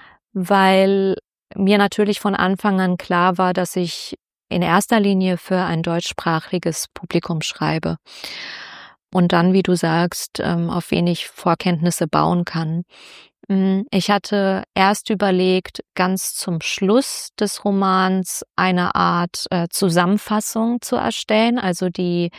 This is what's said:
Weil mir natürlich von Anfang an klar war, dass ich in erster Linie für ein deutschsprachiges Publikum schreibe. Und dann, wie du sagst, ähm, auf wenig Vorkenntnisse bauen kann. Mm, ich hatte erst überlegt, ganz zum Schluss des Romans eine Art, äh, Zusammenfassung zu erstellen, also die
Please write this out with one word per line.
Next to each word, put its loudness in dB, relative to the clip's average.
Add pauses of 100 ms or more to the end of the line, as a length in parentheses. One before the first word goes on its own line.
(340)
Weil 2 (400)
mir 4
natürlich 2
von -2
Anfang 2
an 0
klar 2
war, 2
dass -4
ich -4 (340)
in 0
erster 2
Linie 2
für -2
ein -2
deutschsprachiges -4
Publikum -4
schreibe. -4 (1160)
Und 2
dann, 4
wie 4
du 2
sagst, -2
ähm, -2
auf -4
wenig 0
Vorkenntnisse 0
bauen 0
kann. -4 (640)
Mm, 2
ich 0
hatte 0 (120)
erst 0
überlegt, 2 (160)
ganz -2
zum -4
Schluss 0 (100)
des -4
Romans 0 (100)
eine 0
Art, -2
äh, -2
Zusammenfassung 0
zu -4
erstellen, 0
also -2
die 0